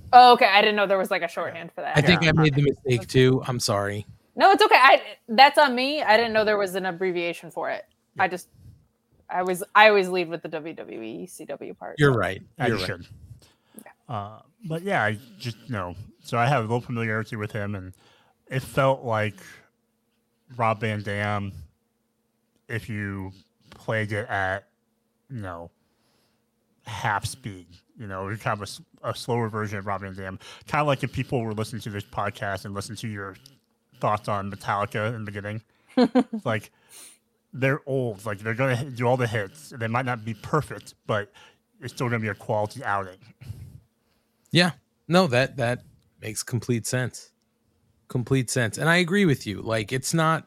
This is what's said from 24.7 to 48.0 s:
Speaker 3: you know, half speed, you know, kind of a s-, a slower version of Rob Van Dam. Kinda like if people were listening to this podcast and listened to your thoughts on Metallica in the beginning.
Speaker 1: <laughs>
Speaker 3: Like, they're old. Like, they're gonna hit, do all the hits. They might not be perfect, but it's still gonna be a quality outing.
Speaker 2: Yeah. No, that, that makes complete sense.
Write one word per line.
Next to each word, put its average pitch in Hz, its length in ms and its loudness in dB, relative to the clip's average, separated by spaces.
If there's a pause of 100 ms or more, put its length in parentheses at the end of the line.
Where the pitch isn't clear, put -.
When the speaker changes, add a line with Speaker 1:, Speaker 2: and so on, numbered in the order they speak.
Speaker 3:
you 113 100 -12
know, 87 300 -12 (1120)
half 104 400 -4
speed, 98 400 -12 (320)
you 120 80 -14
know, 95 220 -8 (100)
kind 117 160 -4
of 104 60 -6
a 104 40 -10
s-, - 180 -14 (220)
a 117 120 -6
slower 117 340 -2
version 107 300 -6
of 98 80 -10
Rob 98 140 -4
Van 95 120 -10
Dam. 95 240 -12 (300)
Kinda 151 160 0
like 143 200 0
if 127 80 -4
people 131 300 -4
were 113 140 -4
listening 107 260 -6
to - 80 -12
this 101 140 -8
podcast 101 640 -6
and 101 100 -12
listened 101 240 -10
to 123 80 -10
your 101 280 -10 (640)
thoughts 107 280 -2
on 101 240 -4
Metallica 107 640 -4
in 110 100 -10
the 104 60 -12
beginning. 104 300 -10 (340)
Speaker 1:
<laughs> 247 500 0
Speaker 3:
Like, 110 260 -4 (800)
they're 135 360 0
old. 120 400 -4
Like, 104 120 -6
they're 113 140 -4
gonna 127 220 0
hit, 131 200 -6
do 120 120 0
all 127 100 4
the 123 80 0
hits. 104 500 -6
They 113 120 -6
might 117 180 -2
not 123 180 -6
be 110 120 -8
perfect, - 580 -4 (140)
but 104 260 -2 (480)
it's 123 120 -12
still 135 140 -4
gonna 117 120 0
be 107 80 -4
a 101 80 -4
quality 107 480 -4
outing. 98 340 -4 (1300)
Speaker 2:
Yeah. 175 200 4 (360)
No, 180 200 4
that, 127 300 0
that 123 240 -2 (400)
makes 107 220 -8
complete 120 420 -4
sense. - 460 -4 (760)